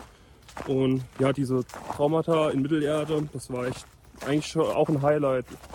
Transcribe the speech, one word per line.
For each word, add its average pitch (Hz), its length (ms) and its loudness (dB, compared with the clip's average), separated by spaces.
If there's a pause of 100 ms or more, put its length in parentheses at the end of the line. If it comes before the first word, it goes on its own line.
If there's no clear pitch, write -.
(680)
Und 131 360 2 (160)
ja, 135 120 4
diese 131 320 0 (320)
Traumata 156 540 2
in 135 120 0
Mittelerde, 151 720 0
das 131 180 -12
war 123 160 -4
echt - 180 -8 (400)
eigentlich 147 220 0
schon 160 180 0
auch 143 240 2
ein 147 120 2
Highlight. 139 440 2 (300)